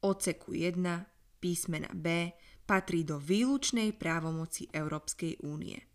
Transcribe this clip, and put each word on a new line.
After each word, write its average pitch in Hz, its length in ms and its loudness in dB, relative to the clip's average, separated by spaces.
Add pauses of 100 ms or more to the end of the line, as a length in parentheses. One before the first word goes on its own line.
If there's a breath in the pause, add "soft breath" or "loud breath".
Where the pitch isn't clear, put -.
odseku - 480 0
jedna 175 480 0 (400)
písmena 170 480 -2
B 170 400 0 (340 loud breath)
patrí 185 380 2
do 151 160 -2
výlučnej 220 800 2
právomoci 160 720 -2
Európskej 156 720 -4
únie. 151 320 -6 (200)